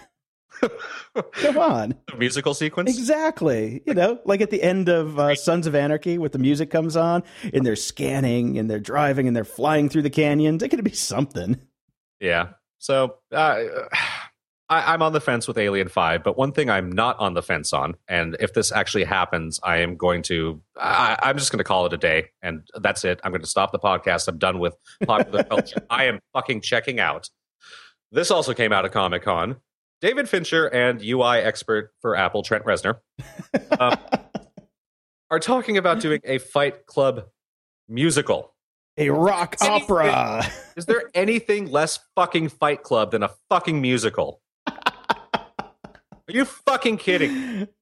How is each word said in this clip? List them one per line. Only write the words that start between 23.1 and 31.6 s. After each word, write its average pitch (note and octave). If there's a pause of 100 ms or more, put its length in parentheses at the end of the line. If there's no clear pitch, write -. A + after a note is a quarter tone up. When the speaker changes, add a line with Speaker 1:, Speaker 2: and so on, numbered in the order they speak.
Speaker 1:
I'm F#2+
gonna E2+
stop G2
the -
podcast. F2+
I'm E2
done F#2
with F2 (300)
popular G#2+
Speaker 2:
<laughs> -
Speaker 1:
culture. -
I B2+
am A2+ (140)
fucking B2
checking A#2+
out. D#2+ (840)
This E3+
also D#3
came A2
out F#2+
of F#2+
Comic-Con. F#2 (460)
David B3
Fincher E3
and B2
U B2
I A#2+
expert A2 (100)